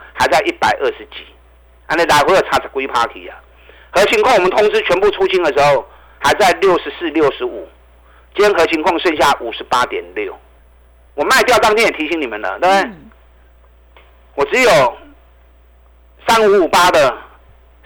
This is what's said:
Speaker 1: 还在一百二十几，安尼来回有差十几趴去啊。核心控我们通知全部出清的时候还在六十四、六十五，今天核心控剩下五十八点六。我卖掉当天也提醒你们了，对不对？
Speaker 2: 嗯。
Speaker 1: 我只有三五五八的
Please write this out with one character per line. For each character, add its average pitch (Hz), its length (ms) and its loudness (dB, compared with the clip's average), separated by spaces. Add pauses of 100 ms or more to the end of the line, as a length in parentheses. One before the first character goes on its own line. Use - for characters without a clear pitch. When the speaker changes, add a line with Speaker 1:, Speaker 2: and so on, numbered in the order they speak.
(120)
Speaker 1:
还 131 140 -2
在 165 140 2
一 165 120 -2
百 - 160 -2 (140)
二 135 60 -2
十 107 180 -6
几， - 180 -20 (640)
安 156 120 -4
尼 170 60 0
来 151 140 2
回 147 160 2
有 180 80 4
差 135 180 -2
十 - 80 -10 (100)
几 135 80 -4
趴 117 200 -2
去 92 200 -16
啊。 - 120 -20 (520)
核 196 180 2
心 208 140 0
控 262 120 2
我 214 40 4
们 180 120 2
通 208 200 2
知 214 120 0
全 180 180 -2
部 202 120 2
出 190 160 0
清 185 140 0
的 156 120 0
时 143 100 2
候 139 180 2 (360)
还 143 160 0
在 180 260 2
六 185 180 4
十 143 200 -8
四、 175 140 -6
六 147 200 2
十 127 140 -8
五， 110 200 -12 (680)
今 202 100 2
天 202 100 2
核 165 140 2
心 156 140 -4
控 170 180 0
剩 165 160 -2
下 147 240 2
五 120 100 -10
十 - 140 -14
八 123 220 -2
点 92 180 -10 (100)
六。 104 220 -8 (800)
我 147 100 -4
卖 220 200 0
掉 240 160 2
当 220 140 2
天 220 120 2
也 160 60 -2
提 156 180 -8
醒 165 100 -4
你 139 60 -4
们 110 160 -10
了， 95 160 -8
对 175 100 0
不 190 60 4
对？ 196 80 2
Speaker 2:
嗯。 92 280 -12 (1200)
Speaker 1:
我 139 100 -2
只 202 160 -2
有 156 360 4 (1300)
三 226 160 2
五 196 200 4
五 151 40 -2
八 190 220 2
的 143 260 2 (680)